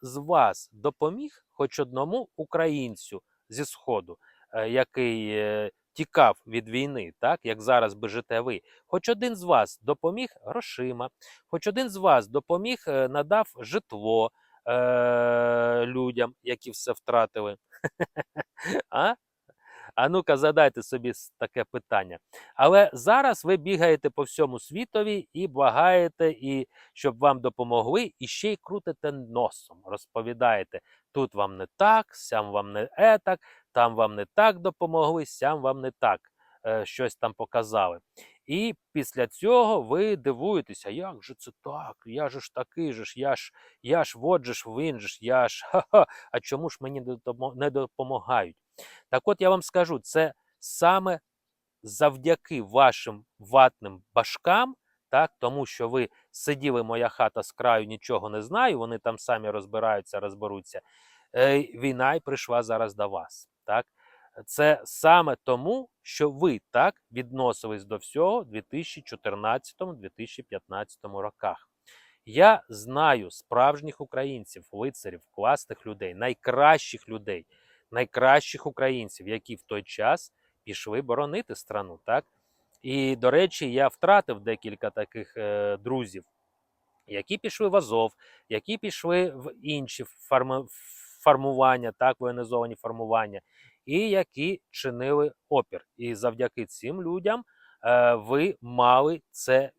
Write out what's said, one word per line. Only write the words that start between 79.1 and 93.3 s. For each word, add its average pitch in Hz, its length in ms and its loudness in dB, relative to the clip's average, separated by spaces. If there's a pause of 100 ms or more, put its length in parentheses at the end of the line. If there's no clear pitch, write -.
які 113 260 -8
в - 80 -16
той 104 200 -8
час 123 500 -2 (320)
пішли 107 380 -8
боронити 147 520 -6
страну, 98 500 -10
так? 123 200 -2 (580)
І, 131 340 -2
до 123 140 2
речі, 156 420 0
я 135 160 2
втратив 175 520 2
декілька 107 500 -6
таких, 107 460 -10
е, 104 400 -4
друзів, 107 480 -8 (840)
які 104 320 -8
пішли 208 300 -2
в 190 80 4
Азов, 113 360 2 (360)
які 196 300 -6
пішли 175 520 -2
в 135 220 -14 (100)
інші 139 420 -8
форми-, 131 640 -2 (540)
формування, 131 800 4
так, 127 220 2
воєнізовані 120 540 -4
формування, 113 640 -4 (460)